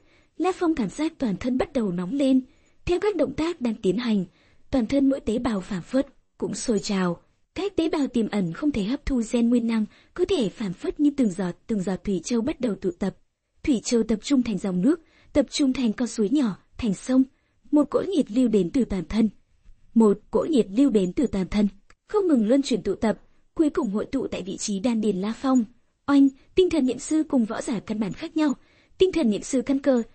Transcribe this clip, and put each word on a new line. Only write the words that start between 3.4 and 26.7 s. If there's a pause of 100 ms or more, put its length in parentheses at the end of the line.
đang
tiến
hành, (460)
toàn
thân
mỗi
tế
bào
phảng
phất (300)
cũng
sôi
trào. (340)
Các
tế
bào
tiềm
ẩn
không
thể
hấp
thu (100)
gen
nguyên
năng, (280)
có
thể
phảng
phất
như
từng
giọt, (120)
từng
giọt
thủy
châu
bắt
đầu
tụ
tập. (460)
Thủy
châu
tập
trung
thành
dòng
nước, (320)
tập
trung
thành
con
suối
nhỏ, (200)
thành
sông. (480)
Một
cỗ
nhiệt
lưu
đến
từ
toàn
thân. (640)
Một (120)
cỗ
nhiệt
lưu
đến
từ
toàn
thân, (400)
không
ngừng
luân
chuyển
tụ
tập, (320)
cuối
cùng
hội
tụ
tại
vị
trí
đan
điền
La
Phong. (440)
Oanh, (280)
tinh
thần